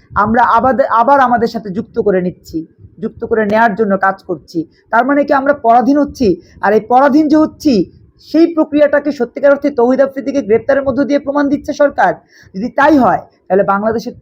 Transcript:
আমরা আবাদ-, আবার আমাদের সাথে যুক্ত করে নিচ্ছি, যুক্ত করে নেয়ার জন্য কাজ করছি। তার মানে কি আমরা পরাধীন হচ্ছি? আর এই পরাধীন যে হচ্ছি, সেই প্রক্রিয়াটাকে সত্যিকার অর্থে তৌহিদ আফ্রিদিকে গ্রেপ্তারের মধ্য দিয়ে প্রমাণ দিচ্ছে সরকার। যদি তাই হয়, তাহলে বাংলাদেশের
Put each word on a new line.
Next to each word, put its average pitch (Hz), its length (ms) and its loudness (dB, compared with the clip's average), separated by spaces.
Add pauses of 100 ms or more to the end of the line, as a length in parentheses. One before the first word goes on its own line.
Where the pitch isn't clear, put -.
(140)
আমরা 220 280 0
আবাদ-, 226 480 0
আবার 240 300 2
আমাদের 233 280 0
সাথে 220 220 -12
যুক্ত 220 280 -10
করে 185 240 0
নিচ্ছি, - 440 -8 (320)
যুক্ত 214 260 -12
করে 220 220 -2
নেয়ার 214 280 0
জন্য 196 240 -2
কাজ 190 240 -2
করছি। 165 460 -8 (220)
তার 233 160 0
মানে 285 180 0
কি 294 80 0
আমরা 269 200 0
পরাধীন 240 460 2
হচ্ছি? 269 420 -2 (200)
আর 196 120 0
এই 214 80 2
পরাধীন 269 480 2
যে 302 80 2
হচ্ছি, 302 560 0 (260)
সেই 330 360 0
প্রক্রিয়াটাকে 294 580 0
সত্যিকার 240 380 -2
অর্থে 277 200 0
তৌহিদ 254 300 2
আফ্রিদিকে 269 420 -4
গ্রেপ্তারের 226 400 0
মধ্য 269 220 -2
দিয়ে 285 140 0
প্রমাণ 285 300 -2
দিচ্ছে 294 240 -4
সরকার। 233 420 0 (400)
যদি 202 140 -6
তাই - 280 2
হয়, 208 240 2 (280)
তাহলে 190 160 2
বাংলাদেশের 214 580 -4